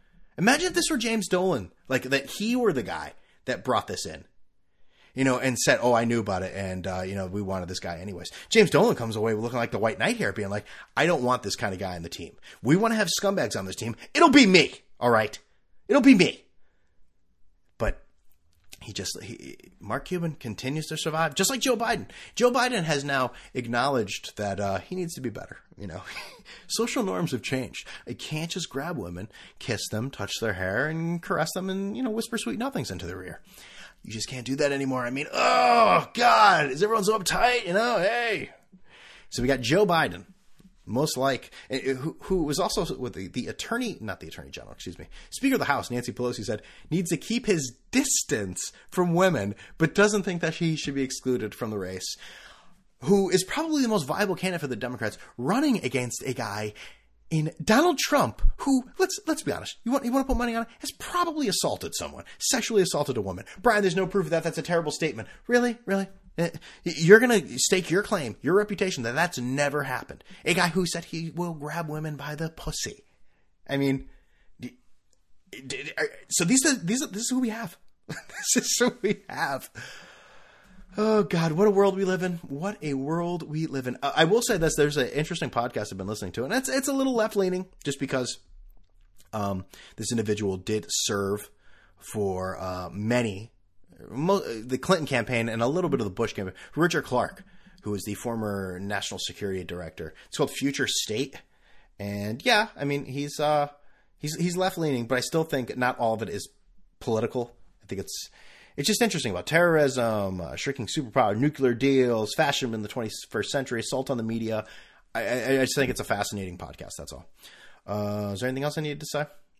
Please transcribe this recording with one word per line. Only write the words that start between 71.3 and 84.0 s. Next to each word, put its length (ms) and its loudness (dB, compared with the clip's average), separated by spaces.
will 180 -4
grab 360 -8
women 260 -6
by 200 -8
the 140 -4
pussy. 540 -8
I 100 -2
mean, 320 0
d-, 180 -14
d-, 320 -8
are, 120 0
so 140 0
these 220 4
are, 100 4
these 260 -2
are, 60 -4
this 160 -10
is 60 -4
who 100 0
we 100 0
have. 280 -8
<laughs> 0 -
This 500 -6
is 220 0
who 220 2
we 280 -2
have. 400 -6
Oh, 280 4
God, 300 0
what 140 6
a 40 6
world 240 6
we 100 0
live 160 0
in! 120 0
What 400 -8
a 100 -2
world 560 -2
we 160 -2
live 220 -6
in. 160 -4